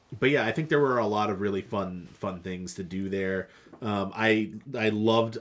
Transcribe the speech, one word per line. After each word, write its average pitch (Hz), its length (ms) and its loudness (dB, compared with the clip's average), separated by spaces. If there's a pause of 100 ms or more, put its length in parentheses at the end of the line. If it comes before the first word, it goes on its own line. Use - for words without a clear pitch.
(180)
but 131 120 4
yeah, 135 140 4
I 113 60 0
think 151 180 -4
there 147 120 4
were 131 180 4
a 110 80 2
lot 104 240 0
of 95 100 -4
really 98 220 -2
fun, 92 500 -6
fun 92 280 -8
things 90 340 -8
to 98 80 -8
do 95 260 -6
there. 95 400 -2 (340)
Um, 101 320 -2
I, 110 380 2 (260)
I 110 120 4
loved 113 500 2